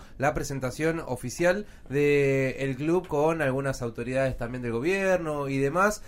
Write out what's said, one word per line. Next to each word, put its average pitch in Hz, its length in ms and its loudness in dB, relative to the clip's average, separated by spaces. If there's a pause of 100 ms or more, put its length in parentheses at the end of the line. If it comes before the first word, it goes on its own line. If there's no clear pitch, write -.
(180)
la 143 160 2
presentación 143 720 -2
oficial 131 600 0 (240)
de 139 680 4
el 135 180 -2
club 165 320 0
con 156 320 2
algunas 135 400 0
autoridades 123 560 -2
también 123 240 -6
del 120 100 -2
gobierno 160 800 0
y 139 80 0
demás, 175 500 2